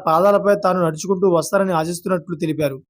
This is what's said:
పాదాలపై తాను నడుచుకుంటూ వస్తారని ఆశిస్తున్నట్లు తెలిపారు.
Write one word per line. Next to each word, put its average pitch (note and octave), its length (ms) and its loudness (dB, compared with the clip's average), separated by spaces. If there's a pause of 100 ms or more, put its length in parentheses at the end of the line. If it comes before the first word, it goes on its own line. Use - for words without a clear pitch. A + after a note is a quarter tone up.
పాదాలపై F#3+ 560 4
తాను F#3 240 0
నడుచుకుంటూ F3+ 480 -2
వస్తారని F#3 440 0
ఆశిస్తున్నట్లు F3 640 -4
తెలిపారు. D3 400 -4 (140)